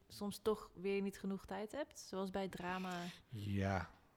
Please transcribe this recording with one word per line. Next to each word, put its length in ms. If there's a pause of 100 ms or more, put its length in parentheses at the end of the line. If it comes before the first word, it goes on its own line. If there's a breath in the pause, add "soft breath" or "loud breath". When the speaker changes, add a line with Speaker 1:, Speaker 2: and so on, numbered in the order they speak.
Speaker 1:
soms 340
toch 320
weer 280
niet 180
genoeg 260
tijd 260
hebt, 280
zoals 300
bij 180
drama? 460 (360)
Speaker 2:
Ja, 600 (280)